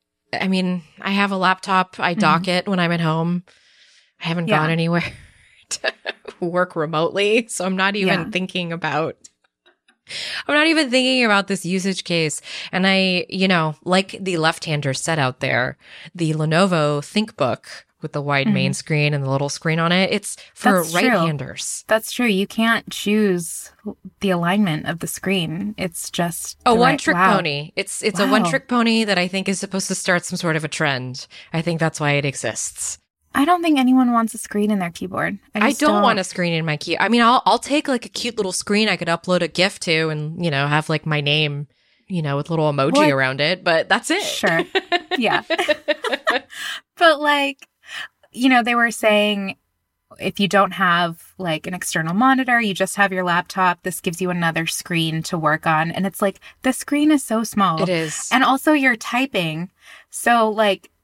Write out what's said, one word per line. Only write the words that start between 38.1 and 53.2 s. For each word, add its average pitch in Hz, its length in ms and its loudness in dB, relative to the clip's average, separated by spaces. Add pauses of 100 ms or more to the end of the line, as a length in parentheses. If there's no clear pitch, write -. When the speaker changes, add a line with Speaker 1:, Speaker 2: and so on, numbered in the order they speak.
Speaker 1:
little 190 140 -2
screen 208 380 0
I 190 80 0
could 170 120 -4
upload 170 320 0
a 170 60 0
gif 180 340 0
to 160 280 0
and, 156 340 -6
you 170 60 0
know, 139 160 0
have, 147 240 0
like, 156 160 -2
my 151 160 0
name, 147 460 0 (400)
you 180 160 -4
know, 143 140 -2
with 147 120 -6
little 160 220 2
emoji 143 220 2
Speaker 2:
Well, 294 180 6
Speaker 1:
around 135 300 0
it, 165 220 0
but 165 260 2
that's 202 220 0
it. 370 120 0
Speaker 2:
Sure. - 460 0
Speaker 1:
<laughs> 370 500 -4
Speaker 2:
Yeah. 214 280 2
<laughs> 302 960 -2 (560)
But, 320 240 6
like, 285 460 0 (640)
you 247 180 2
know, 247 140 6
they 240 120 0
were 233 160 2
saying 208 640 2 (640)
if - 200 -4
you 202 80 2
don't 190 240 4
have, 175 680 0
like, 165 300 -4
an 180 60 -6
external 170 420 -4
monitor, 254 440 4
you 214 140 0
just 190 220 -2
have 196 180 2
your 185 100 -2